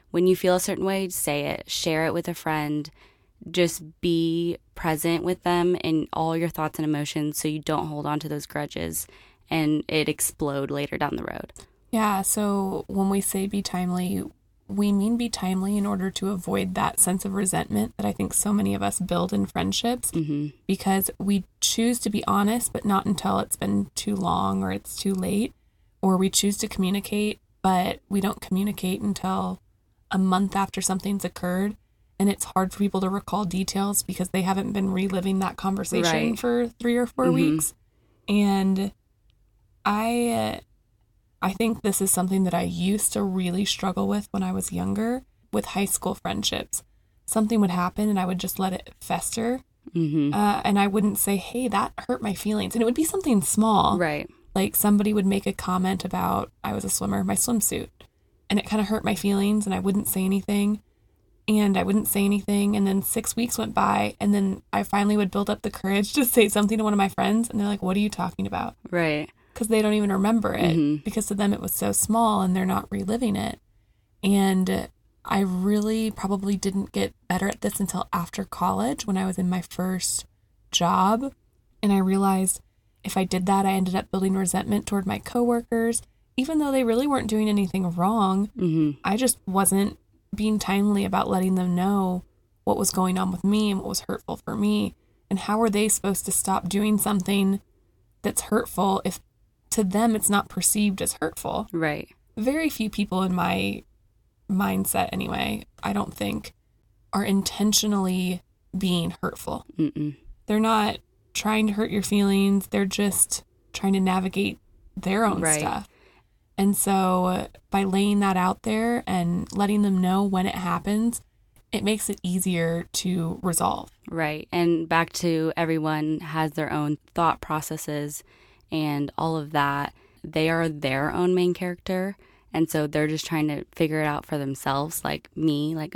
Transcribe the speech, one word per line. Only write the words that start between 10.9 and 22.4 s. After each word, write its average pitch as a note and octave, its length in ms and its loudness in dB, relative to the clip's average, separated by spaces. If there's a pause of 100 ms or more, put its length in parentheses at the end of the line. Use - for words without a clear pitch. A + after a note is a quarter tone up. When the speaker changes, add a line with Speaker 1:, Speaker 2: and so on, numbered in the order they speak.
Speaker 1:
down C#3+ 180 -2
the - 60 -6
road. - 300 -10 (380)
Speaker 2:
Yeah, G#3 320 0
so G3+ 640 -2
when G3 200 0
we G3 120 2
say G3 260 -2
be G3+ 160 -2
timely, F3+ 600 -2 (460)
we G3+ 240 0
mean G#3 240 2
be A#3 120 -2
timely F#3+ 480 -2
in G3+ 100 0
order G3 240 -2
to F#3+ 200 -4
avoid F#3 440 -4
that - 240 -2
sense F#3 260 0
of G3+ 100 -6
resentment F#3 640 -2
that - 100 -4
I G#2 60 0
think - 220 -4
so - 180 0
many G3+ 220 2
of G3 80 -4
us G3+ 160 -2
build F3+ 340 -2
in G3+ 140 0
friendships G3 640 -2
Speaker 1:
Mm-hmm. D3+ 380 -2 (180)
Speaker 2:
because F#3+ 520 0
we G3 260 0 (160)
choose A#3+ 400 2
to A3 100 -2
be G3+ 160 -2
honest, G#3 460 2